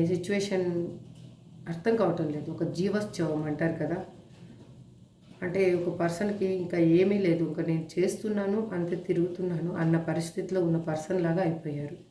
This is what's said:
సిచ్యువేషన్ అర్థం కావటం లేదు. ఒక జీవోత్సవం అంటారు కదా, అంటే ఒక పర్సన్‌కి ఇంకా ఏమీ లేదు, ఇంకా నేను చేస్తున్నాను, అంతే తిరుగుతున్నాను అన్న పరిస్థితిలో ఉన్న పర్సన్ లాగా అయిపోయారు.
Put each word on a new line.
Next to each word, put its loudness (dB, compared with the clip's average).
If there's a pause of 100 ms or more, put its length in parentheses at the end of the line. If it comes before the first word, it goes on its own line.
సిచ్యువేషన్ 0 (1000)
అర్థం 0
కావటం 2
లేదు. -6
ఒక -4 (100)
జీవోత్సవం 0
అంటారు 0
కదా, -2 (1400)
అంటే 0 (120)
ఒక 2
పర్సన్‌కి 0
ఇంకా -2 (140)
ఏమీ 6
లేదు, 2
ఇంకా -2
నేను 0
చేస్తున్నాను, 0 (140)
అంతే -2
తిరుగుతున్నాను -2
అన్న 4
పరిస్థితిలో -2
ఉన్న 2
పర్సన్ -2
లాగా 2
అయిపోయారు. -4 (140)